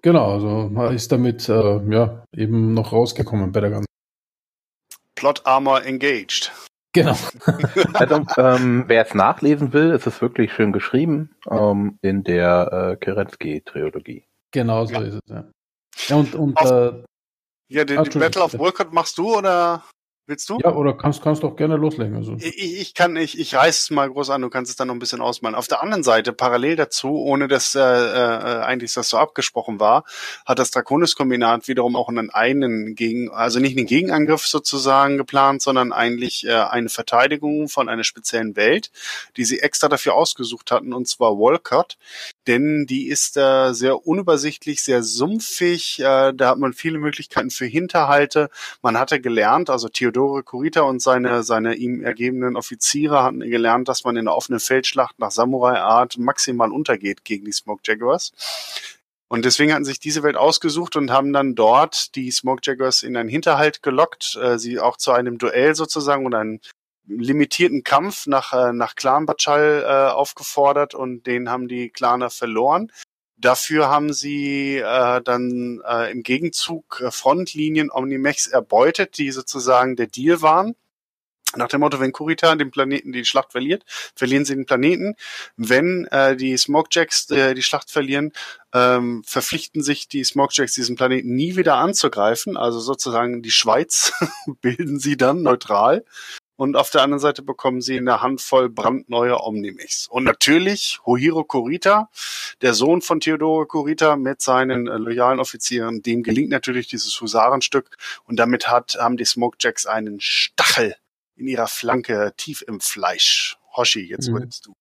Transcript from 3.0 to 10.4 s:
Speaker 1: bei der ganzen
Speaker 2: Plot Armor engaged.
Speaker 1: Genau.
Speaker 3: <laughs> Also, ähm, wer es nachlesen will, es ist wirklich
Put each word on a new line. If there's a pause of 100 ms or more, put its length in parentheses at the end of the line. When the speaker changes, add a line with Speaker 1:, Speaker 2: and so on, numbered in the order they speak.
Speaker 1:
bei
der
ganzen (1300)
Speaker 2:
Plot
Armor
engaged. (400)
Speaker 1:
Genau. (300)
Speaker 3:
<laughs>
Also, (100)
ähm,
wer
es
nachlesen
will,
es
ist
wirklich